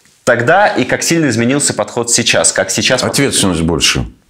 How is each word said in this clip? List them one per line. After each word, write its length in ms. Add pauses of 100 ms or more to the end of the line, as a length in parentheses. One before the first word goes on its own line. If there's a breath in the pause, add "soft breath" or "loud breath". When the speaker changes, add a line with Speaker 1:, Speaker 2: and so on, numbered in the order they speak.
(240 loud breath)
Speaker 1:
тогда 440
и 160
как 180
сильно 260
изменился 460
подход 360
сейчас? 420
Как 180
сейчас 320
Speaker 2:
Ответственность 600
больше. 440 (240)